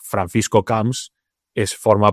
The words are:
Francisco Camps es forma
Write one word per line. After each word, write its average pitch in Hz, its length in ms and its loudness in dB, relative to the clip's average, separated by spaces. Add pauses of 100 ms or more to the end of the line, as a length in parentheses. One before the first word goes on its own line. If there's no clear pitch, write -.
Francisco 101 640 -2
Camps 113 380 -4 (500)
es 107 240 -6
forma 104 340 4